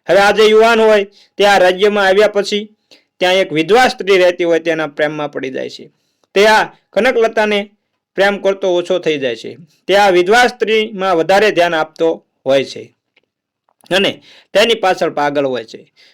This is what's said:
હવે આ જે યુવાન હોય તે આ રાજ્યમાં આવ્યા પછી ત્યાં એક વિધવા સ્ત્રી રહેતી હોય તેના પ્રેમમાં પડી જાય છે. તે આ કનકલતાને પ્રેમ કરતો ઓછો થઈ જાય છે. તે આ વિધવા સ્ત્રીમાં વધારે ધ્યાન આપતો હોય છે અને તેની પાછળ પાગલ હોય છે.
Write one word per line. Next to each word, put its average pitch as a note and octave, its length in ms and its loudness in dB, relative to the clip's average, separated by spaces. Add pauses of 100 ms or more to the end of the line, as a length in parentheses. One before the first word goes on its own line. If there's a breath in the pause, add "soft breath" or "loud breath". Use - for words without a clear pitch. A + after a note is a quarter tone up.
હવે F3 100 4
આ G3+ 120 4
જે G#3 120 0
યુવાન A3 380 4
હોય G#3+ 240 2
તે - 420 -4
આ G3+ 120 4
રાજ્યમાં F#3+ 480 2
આવ્યા G3 220 4
પછી G#3 480 -6 (440 soft breath)
ત્યાં F#3 140 0
એક F#3 180 0
વિધવા G3 360 2
સ્ત્રી G3 300 -2
રહેતી F3+ 260 2
હોય E3 140 0
તેના D#3+ 280 -4
પ્રેમમાં D3+ 460 -6
પડી C3+ 180 -10
જાય C3 200 -10
છે. - 200 -20 (440)
તે G3+ 120 4
આ G#3+ 180 4 (280 soft breath)
કનકલતાને G#3+ 800 -2 (440)
પ્રેમ G3 240 0
કરતો G3 360 -2
ઓછો F3 240 -2
થઈ D#3 200 -4
જાય B2 180 -6
છે. A2 200 -16 (300)
તે F#3 100 0
આ G3+ 120 4
વિધવા F#3+ 380 2
સ્ત્રીમાં G#3+ 680 -4
વધારે F#3+ 340 2
ધ્યાન E3+ 240 0
આપતો D#3+ 520 -4 (200)
હોય C3+ 180 0
છે - 300 -18 (960)
અને F3+ 320 -2 (300 soft breath)
તેની A3+ 220 2
પાછળ F#3 360 -2
પાગલ C#3+ 360 -2
હોય A#2+ 180 -6
છે. - 280 -20 (220 soft breath)